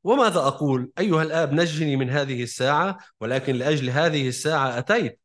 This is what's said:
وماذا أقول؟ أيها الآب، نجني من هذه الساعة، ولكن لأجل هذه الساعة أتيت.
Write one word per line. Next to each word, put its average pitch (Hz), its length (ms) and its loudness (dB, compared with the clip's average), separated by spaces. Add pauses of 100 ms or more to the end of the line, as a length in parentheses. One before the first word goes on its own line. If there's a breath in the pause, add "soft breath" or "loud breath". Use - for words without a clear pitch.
وماذا 214 360 4
أقول؟ 135 600 0
أيها 170 240 2
الآب، 156 300 0
نجني 156 420 0
من 131 140 0
هذه 135 340 -2
الساعة، 147 540 0 (220 loud breath)
ولكن 131 360 -2
لأجل 131 340 0
هذه 147 380 0
الساعة 135 500 -2
أتيت. 180 480 -2